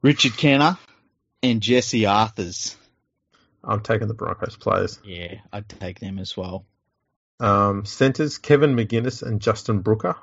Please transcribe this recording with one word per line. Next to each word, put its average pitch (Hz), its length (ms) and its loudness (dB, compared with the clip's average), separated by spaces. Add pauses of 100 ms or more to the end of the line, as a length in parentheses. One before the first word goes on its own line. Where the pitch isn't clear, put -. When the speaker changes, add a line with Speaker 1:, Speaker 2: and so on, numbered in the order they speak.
Speaker 1:
Richard 135 360 2
Kenner 147 400 4 (640)
and 117 200 0
Jesse 120 440 2
Arthurs. 101 720 -2 (840)
Speaker 2:
I'm 107 180 -2
taking 110 260 -2
the 104 60 -6
Broncos - 420 -8
players. 98 480 -2
Speaker 1:
Yeah, 87 320 -14 (160)
I'd 104 160 -12
take 95 320 -12
them 98 200 -10
as 95 180 -10
well. 92 280 -10 (720)
Speaker 2:
Um, 101 460 2
centres, 135 520 0
Kevin 143 380 4
McGuinness 113 480 -2
and 110 180 -4
Justin 110 380 0
Brooker. 110 440 0